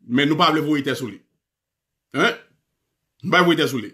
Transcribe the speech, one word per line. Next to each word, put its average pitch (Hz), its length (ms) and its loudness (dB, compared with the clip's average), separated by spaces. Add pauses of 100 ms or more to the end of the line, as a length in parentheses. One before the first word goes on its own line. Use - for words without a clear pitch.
Men 143 220 0
nou 151 80 -2
pa 170 140 4
vle 156 120 -2
voye 147 220 -2
tè 131 100 -2
sou 117 140 -10
li. 90 80 -20 (960)
Hein? 226 180 0 (920)
Nou 156 100 -2
pa 175 120 6
voye 165 120 2
tè 147 100 2
sou 120 140 -6
li. 101 120 -14